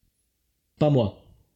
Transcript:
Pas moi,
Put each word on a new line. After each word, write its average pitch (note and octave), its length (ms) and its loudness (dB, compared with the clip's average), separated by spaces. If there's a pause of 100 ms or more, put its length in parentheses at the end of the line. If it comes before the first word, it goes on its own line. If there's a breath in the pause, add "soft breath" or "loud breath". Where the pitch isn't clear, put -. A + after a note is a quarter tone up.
(800)
Pas D3+ 120 0
moi, A#2+ 340 -2 (320)